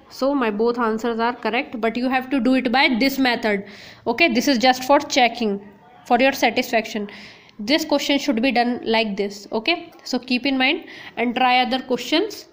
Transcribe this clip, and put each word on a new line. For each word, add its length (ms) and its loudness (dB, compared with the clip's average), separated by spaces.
So 260 -2
my 160 0
both 280 0
answers 400 -2
are 140 0
correct, 460 -4
but 160 -2
you 140 -2
have 200 -2
to 120 0
do 140 4
it 160 0
by 280 2
this 180 2
method. 480 0
Okay, 260 2
this 140 2
is 100 4
just 260 4
for 160 6
checking, 640 0
for 140 2
your 140 4
satisfaction. 760 -2
This 260 0
question 340 0
should 220 0
be 100 2
done 320 0
like 340 0
this. 340 -6
Okay, 400 -2
so 140 -4
keep 280 -2
in 120 0
mind 280 0
and 180 -2
try 260 4
other 180 0
questions. 720 -2